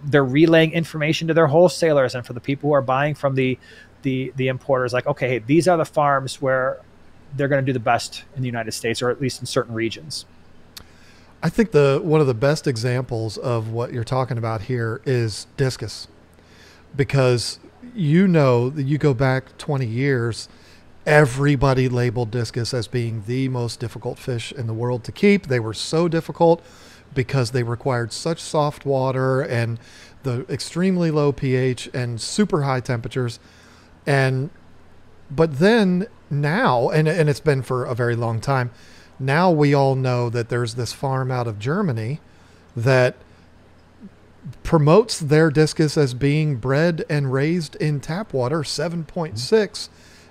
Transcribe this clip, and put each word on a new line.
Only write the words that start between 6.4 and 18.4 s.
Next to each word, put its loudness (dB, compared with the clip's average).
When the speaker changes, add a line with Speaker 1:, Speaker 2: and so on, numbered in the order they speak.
Speaker 1:
where 0
they're -2
gonna 0
do 0
the -4
best -2
in -6
the -2
United -6
States, -4
or 0
at -4
least -4
in -10
certain -4
regions." -6
Speaker 2:
I -2
think 0
the, 4
one 2
of 2
the 2
best 0
examples -2
of -4
what -6
you're -6
talking -4
about -4
here -4
is -2
discus, -4
because, 2
you 4
know, 4